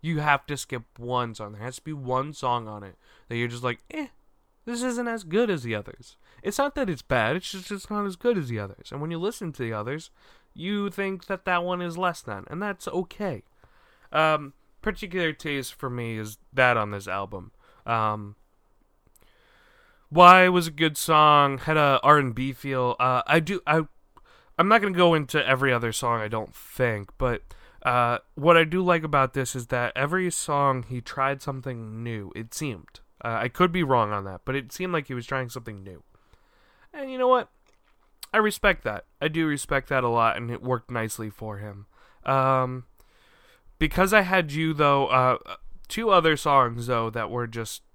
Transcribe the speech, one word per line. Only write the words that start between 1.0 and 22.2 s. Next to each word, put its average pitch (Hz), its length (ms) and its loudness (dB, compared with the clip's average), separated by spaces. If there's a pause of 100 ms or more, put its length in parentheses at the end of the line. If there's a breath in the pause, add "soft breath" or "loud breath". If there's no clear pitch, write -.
song. 104 180 -14
There 107 100 -14
has 127 140 -10
to - 80 -20
be 156 80 -10
one 135 400 -4
song 120 360 -4
on 104 140 -14
it 95 140 -20 (320 soft breath)
that 117 80 -6
you're 120 120 -2
just 120 160 -10
like, 123 160 -4 (100)
'Eh, 302 180 -10 (580)
this 240 160 -6
isn't 240 260 -4
as 226 160 -8
good 208 240 0
as 165 140 -2
the 117 120 -4
others.'" - 420 -12 (260 soft breath)
It's - 160 -4
not 277 160 0
that 262 140 -2
it's 147 140 -6
bad, 123 340 0
it's - 160 -10
just, 185 180 -14
it's 202 200 -10
not 208 160 -4
as 185 100 -8
good 240 220 0
as 139 100 -4
the 113 100 -4
others. - 340 -12
And 139 80 -10
when 156 100 -6
you 165 80 -6
listen 180 340 -6
to 131 100 -10
the 113 120 -4
others, 127 360 -8 (440 soft breath)
you 202 340 -4
think 196 380 -6
that 190 180 -8
that 175 200 0
one 180 180 -4
is 170 160 -8
less 180 240 -4
than, 101 260 -10
and 175 140 -8
that's 202 260 -8
okay. 180 540 -6 (680 soft breath)
Um, 156 440 0 (260)
particular 175 540 -4
taste 139 400 -8
for 135 160 -8
me 117 260 -6
is 107 220 -10 (140)
that 123 260 4
on 104 140 -2
this 98 140 -8
album. 98 460 -8 (320 soft breath)
Um, 107 520 -2 (1700 soft breath)
Why 180 400 12
was 180 180 2
a 165 60 -8
good 151 240 0
song, 147 640 6
had 156 180 0
a 139 260 4
R 147 160 8
and 127 160 0